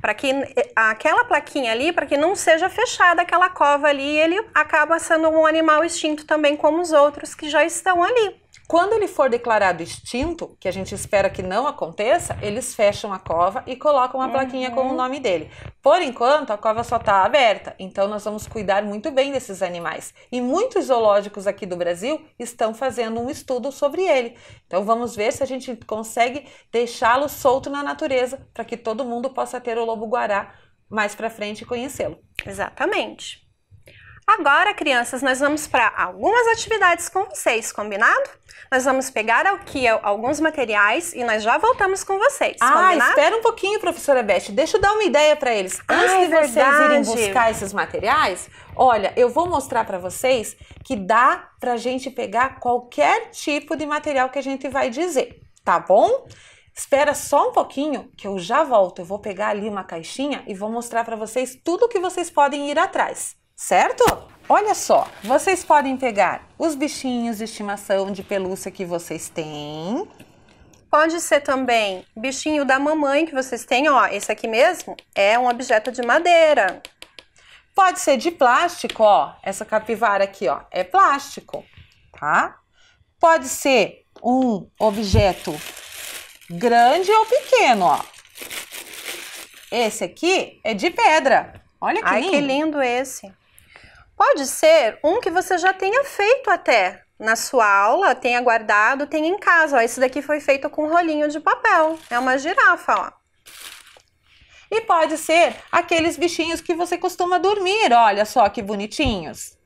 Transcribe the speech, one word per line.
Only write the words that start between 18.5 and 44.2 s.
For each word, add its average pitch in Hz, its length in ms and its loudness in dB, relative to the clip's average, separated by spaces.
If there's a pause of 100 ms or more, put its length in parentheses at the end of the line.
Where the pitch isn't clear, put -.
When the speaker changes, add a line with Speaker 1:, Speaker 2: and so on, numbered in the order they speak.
Speaker 2:
muito 214 260 -8
bem 277 220 0
desses 196 320 -8
animais. 170 500 -8 (180)
E 247 80 -6
muitos 320 460 -2
zoológicos 208 640 0
aqui 196 180 -6
do 180 100 -8
Brasil 175 480 -4 (140)
estão 233 380 -4
fazendo 233 440 -6
um 240 80 -6
estudo 262 440 -8
sobre 294 320 -2
ele. 254 340 0 (300)
Então 190 180 -2
vamos 226 300 -2
ver 208 180 -2
se - 80 -8
a 269 60 -4
gente 254 280 -10 (120)
consegue 240 580 -4 (260)
deixá-lo 240 560 0
solto 269 440 0
na 285 100 -6
natureza, 269 720 -4
pra 226 100 -12
que 226 140 -10
todo 220 260 -6
mundo 240 280 -6
possa 240 280 -6
ter 233 200 -6
o 233 60 -2
lobo-guará 220 680 -4 (340)
mais 208 280 -4
pra 220 160 -6
frente 214 300 -10
e 226 40 -16
conhecê-lo. 240 540 -8 (260)
Speaker 1:
Exatamente. 233 1040 -8 (800)
Agora, 381 480 2
crianças, 254 480 -2
nós 262 160 0
vamos 294 260 0
pra 226 320 2
algumas 226 520 0
atividades 392 600 0
com 381 160 -2
vocês, - 460 -4
combinado? 233 580 0 (420)
Nós 254 140 0
vamos 262 240 0
pegar 233 380 0
aqui 330 400 -2
alguns 220 520 -2
materiais 247 760 0
e 247 100 -8
nós 220 180 -2
já 233 160 2
voltamos 403 460 0
com 392 160 -4
vocês, 466 420 0
Speaker 2:
Ah, 262 120 4
Speaker 1:
combinado? 330 360 4
Speaker 2:
espera 349 260 4
um 453 60 -2
pouquinho, 427 380 -2
professora 311 420 0